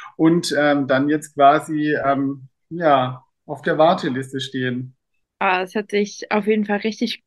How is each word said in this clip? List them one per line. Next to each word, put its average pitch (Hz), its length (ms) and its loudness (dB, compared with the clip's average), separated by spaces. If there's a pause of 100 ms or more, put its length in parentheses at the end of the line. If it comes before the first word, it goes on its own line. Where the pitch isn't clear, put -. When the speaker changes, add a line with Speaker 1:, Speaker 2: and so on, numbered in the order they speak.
(160)
Speaker 1:
und, 165 420 2
ähm, 143 300 2
dann 135 200 0
jetzt 151 260 -4
quasi, 151 600 4
ähm, 135 540 -2 (220)
ja, 139 540 0 (220)
auf 147 160 -12
der 160 160 -2
Warteliste 139 640 0
stehen. 127 560 -6 (420)
Speaker 2:
Ah, 185 220 0
das 185 140 -8
hört 208 160 -6
sich 208 420 -4
auf 208 140 0
jeden 214 180 2
Fall 202 140 -2
richtig 220 480 -6